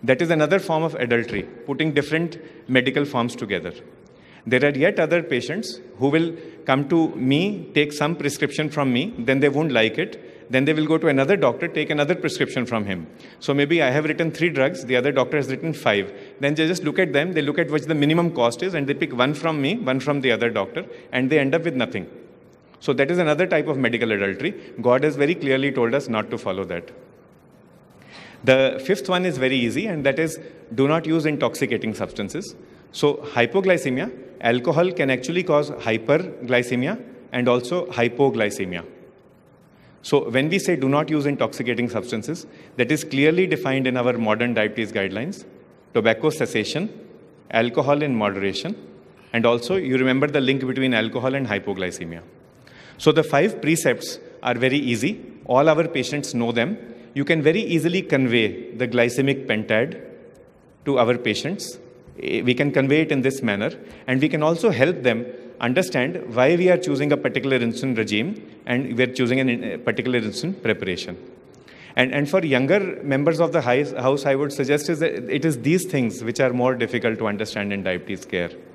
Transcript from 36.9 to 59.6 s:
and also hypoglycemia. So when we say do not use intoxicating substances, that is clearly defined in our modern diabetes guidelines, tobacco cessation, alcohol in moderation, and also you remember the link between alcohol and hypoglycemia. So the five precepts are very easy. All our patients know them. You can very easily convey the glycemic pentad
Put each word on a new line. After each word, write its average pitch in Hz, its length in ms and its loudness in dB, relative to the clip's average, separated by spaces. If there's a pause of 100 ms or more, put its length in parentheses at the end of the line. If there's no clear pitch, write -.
and 123 160 0
also 127 400 0
hypoglycemia. 113 960 0 (1160)
So 139 260 0
when 131 200 0
we 185 100 0
say 180 160 0
do 139 120 -2
not 147 220 0
use 151 160 0
intoxicating 120 640 -2
substances, 117 560 -6 (320)
that 123 140 2
is 151 120 0
clearly 160 440 2
defined 135 400 0
in 127 100 0
our 123 160 2
modern 113 400 0
diabetes 107 380 -2
guidelines, 104 540 -4 (500)
tobacco 113 340 2
cessation, 147 800 -4 (420)
alcohol 131 540 2
in 143 120 0
moderation, 101 600 -2 (580)
and 117 140 4
also 117 300 2
you 131 200 0
remember 131 300 4
the 143 120 2
link 131 240 2
between 131 300 0
alcohol 117 400 0
and 135 140 -4
hypoglycemia. 90 760 -4 (800)
So 156 120 4
the 151 120 4
five 156 400 2
precepts 151 560 0 (240)
are 123 100 0
very 127 240 2
easy. 131 480 -2 (200)
All 135 220 4
our 156 200 4
patients 139 480 -4
know 117 160 0
them. 120 260 0 (380)
You 139 100 -2
can 160 160 2
very 165 200 4
easily 170 420 0
convey 120 720 2
the 127 140 -4
glycemic 127 600 2
pentad 110 520 0 (840)